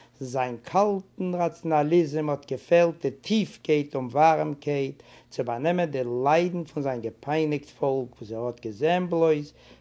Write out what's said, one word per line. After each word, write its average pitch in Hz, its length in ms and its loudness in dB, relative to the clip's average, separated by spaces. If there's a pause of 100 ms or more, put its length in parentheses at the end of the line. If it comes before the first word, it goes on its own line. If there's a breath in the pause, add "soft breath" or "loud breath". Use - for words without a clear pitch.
(200 soft breath)
Sein 127 420 -4
kalten 190 720 -2
Rationalismus 156 1000 0
hat - 140 -8
gefehlt, 170 560 2
die 135 100 -2
Tiefkeit 151 800 -2
und 127 180 -6
Warmkeit 147 920 0 (280 loud breath)
zu - 100 -6
übernehmen, 151 500 -2
die 135 120 -4
Leiden 156 640 0
von 151 160 -6
seinem 127 180 -4
gepeinigten 147 760 -4
Volk, 135 340 -2 (100)
wo 117 60 -14
sie 110 140 -8
hat 120 220 -6
gesehen 156 480 -2
bloß, 160 460 2 (260 loud breath)